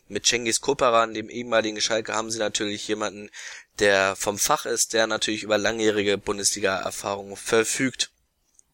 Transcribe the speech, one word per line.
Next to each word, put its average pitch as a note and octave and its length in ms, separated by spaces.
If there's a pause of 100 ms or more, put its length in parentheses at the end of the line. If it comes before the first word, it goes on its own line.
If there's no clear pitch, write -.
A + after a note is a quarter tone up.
mit G#2 180
Cengiz A#2 360
Koparan, A#2 520
dem G#2+ 160
ehemaligen A2+ 520
Schalke, A2 320
haben A2+ 180
sie A2+ 80
natürlich G#2 480
jemanden, G#2 420 (500)
der G2 360
vom G2+ 220
Fach - 280
ist, A#2+ 280
der A2+ 140
natürlich G#2+ 360
über G#2+ 140
langjährige G#2 600
Bundesliga-Erfahrung G2+ 1160
verfügt - 760 (640)